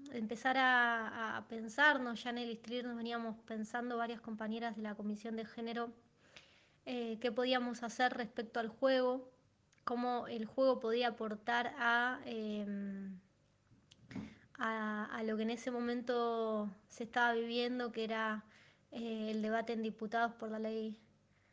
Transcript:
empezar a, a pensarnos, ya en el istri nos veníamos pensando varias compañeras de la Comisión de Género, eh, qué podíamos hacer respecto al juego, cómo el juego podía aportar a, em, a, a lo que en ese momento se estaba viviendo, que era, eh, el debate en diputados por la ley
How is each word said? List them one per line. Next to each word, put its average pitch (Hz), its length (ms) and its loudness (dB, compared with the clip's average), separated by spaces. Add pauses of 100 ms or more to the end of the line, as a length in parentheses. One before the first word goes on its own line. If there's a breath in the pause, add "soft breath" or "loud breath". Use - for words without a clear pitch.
(120)
empezar 240 460 0
a, 233 800 4
a 214 100 -10
pensarnos, 240 760 4
ya 247 80 -2
en 240 80 -2
el 240 140 -4
istri 233 320 -6
nos 247 120 -6
veníamos 233 400 -4 (120)
pensando 233 480 -4
varias 233 240 -2
compañeras 220 560 -4
de 214 60 -6
la 208 120 -4
Comisión 208 400 -4
de 220 100 -4
Género, 233 480 -4 (960 loud breath)
eh, 233 340 -2
qué 240 120 2
podíamos 247 500 2
hacer 247 300 2
respecto 233 480 -4
al 226 80 -2
juego, 254 600 4 (600)
cómo 247 380 0
el 233 180 -4
juego 262 360 4
podía 233 280 2
aportar 233 680 0
a, 240 480 2
em, 202 920 -4 (1400 loud breath)
a, 220 480 -2
a 233 160 -6
lo 220 160 0
que 220 60 0
en 220 60 0
ese 233 200 -4
momento 233 1000 0 (180)
se - 160 -10
estaba 240 280 2
viviendo, 240 580 0
que 220 140 -4
era, 220 400 -2 (460 loud breath)
eh, 220 400 -4
el 220 100 0
debate 220 320 0
en 226 100 -2
diputados 226 520 0
por 226 160 -8
la 220 80 -4
ley 220 400 -4 (540 soft breath)